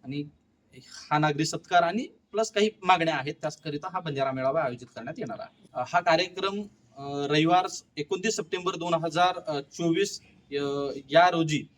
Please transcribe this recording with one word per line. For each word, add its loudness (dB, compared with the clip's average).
आणि -8
हा 2
नागरी 2
सत्कार 2
आणि -2
प्लस 0
काही 4
मागण्या 4
आहेत, -4
त्याचकरिता -8
हा -4
बंजारा -2
मेळावा 0
आयोजित -4
करण्यात -12
येणार -8
आहे. -18
अ, -4
हा 2
कार्यक्रम, 0
अ, -6
रविवार 4
एकोणतीस -2
सप्टेंबर -4
दोन -2
हजार 0
चोवीस, -2
अ, -2
या 8
रोजी 0